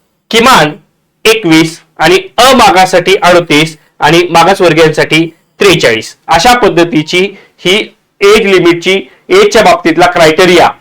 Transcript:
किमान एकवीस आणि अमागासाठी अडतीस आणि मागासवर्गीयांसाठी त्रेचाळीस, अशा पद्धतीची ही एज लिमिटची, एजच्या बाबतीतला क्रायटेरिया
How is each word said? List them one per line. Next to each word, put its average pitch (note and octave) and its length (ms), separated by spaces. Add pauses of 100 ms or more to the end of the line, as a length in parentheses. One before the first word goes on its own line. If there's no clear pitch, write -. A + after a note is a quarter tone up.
(320)
किमान A3 400 (540)
एकवीस D#3+ 540 (180)
आणि E3+ 220 (180)
अमागासाठी F#3+ 800
अडतीस E3 640 (220)
आणि D#3+ 300
मागासवर्गीयांसाठी E3 1040 (260)
त्रेचाळीस, C#3+ 560 (120)
अशा E3+ 300
पद्धतीची E3+ 800 (220)
ही G3+ 360 (280)
एज G3+ 260
लिमिटची, F3+ 540 (280)
एजच्या G#3 320
बाबतीतला F3 440
क्रायटेरिया E3+ 640 (120)